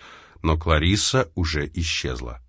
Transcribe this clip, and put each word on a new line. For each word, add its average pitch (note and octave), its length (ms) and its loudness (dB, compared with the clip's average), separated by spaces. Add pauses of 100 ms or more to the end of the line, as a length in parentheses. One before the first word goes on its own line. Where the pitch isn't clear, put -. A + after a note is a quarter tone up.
(420)
Но D#2+ 140 2
Клариса E2+ 800 2
уже D2+ 400 -2
исчезла. A#1+ 760 -6